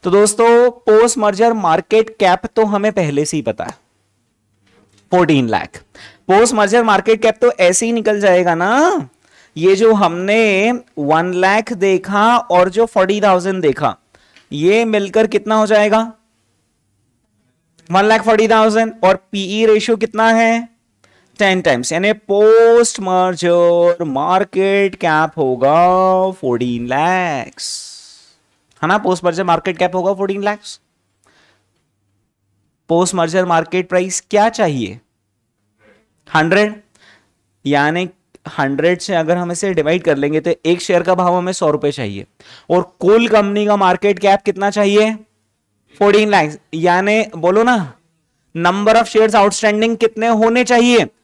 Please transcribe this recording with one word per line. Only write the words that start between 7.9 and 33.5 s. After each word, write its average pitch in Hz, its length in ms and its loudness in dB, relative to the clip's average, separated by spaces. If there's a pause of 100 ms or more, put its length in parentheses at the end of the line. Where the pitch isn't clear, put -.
निकल 214 280 -2
जाएगा 180 360 2
ना। 240 520 0 (480)
ये 180 200 2
जो 220 180 4
हमने 202 800 0 (260)
वन 160 360 0
लाख 196 400 0
देखा 196 520 0 (100)
और 180 340 0
जो 208 160 0
फ़ोर्टी 196 340 0
थाउजेंड 190 420 0
देखा, 135 340 -2 (560)
ये 185 320 0
मिलकर 214 440 0
कितना 214 260 -4
हो 214 120 2
जाएगा? 214 340 2 (1900)
वन 190 140 2
लाख 220 200 2
फ़ोर्टी 220 240 2
थाउजेंड। 220 440 2 (120)
और 185 120 4 (160)
पीई 202 340 -2
रेशियो 220 300 2
कितना 220 360 -2
है? 226 360 0 (680)
टेन 190 220 0
टाइम्स, 135 320 -2
यानी 190 200 0
पोस्ट 220 880 4
मर्जर 175 1040 0
मार्केट 190 880 -2
कैप 156 420 -2
होगा 180 960 0
फ़ोर्टीन 120 540 -4
लाख्स, 156 800 -4 (1160)
है 160 60 -4
ना? 196 100 0
पोस्ट 180 260 -4
मर्जर 175 200 -2
मार्केट 170 340 -2
कैप 180 160 -2
होगा 185 200 -2
फ़ोर्टीन 196 280 -6
लाख्स। 208 360 -8 (2000)
पोस्ट 175 240 0
मर्जर 175 320 -2
मार्केट 175 420 -2